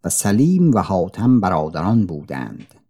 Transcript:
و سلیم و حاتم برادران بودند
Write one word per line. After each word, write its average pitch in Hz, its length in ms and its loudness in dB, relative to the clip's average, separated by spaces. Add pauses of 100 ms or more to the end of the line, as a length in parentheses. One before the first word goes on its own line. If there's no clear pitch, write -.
و 90 60 -4
سلیم 156 600 2
و 110 80 4
حاتم 98 600 0
برادران 90 640 0
بودند 65 720 -12 (140)